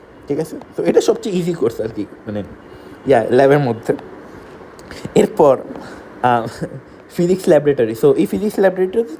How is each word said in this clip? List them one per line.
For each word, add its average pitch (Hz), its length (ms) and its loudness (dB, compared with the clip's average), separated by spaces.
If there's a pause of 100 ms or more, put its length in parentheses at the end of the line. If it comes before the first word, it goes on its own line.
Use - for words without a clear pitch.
(280)
ঠিক 143 120 -4
আছে? - 200 -8 (180)
তো - 60 -2
এটা - 180 4
সবচেয়ে 214 340 -2
ইজি 175 180 0
কোর্স 117 280 -4
আর 113 140 -4
কি, 104 100 -6 (220)
মানে, 104 160 -6 (640)
ইয়া, 120 220 4
ল্যাবের 139 300 6
মধ্যে। 120 340 -2 (1200)
এরপর, 143 420 4 (680)
আহ, 120 420 0 (500)
ফিজিক্স 180 340 0
ল্যাবরেটরি। 139 520 2
So, 143 120 6
এই 156 120 0
ফিজিক্স 202 340 -4
ল্যাবরেটরিতে 190 600 0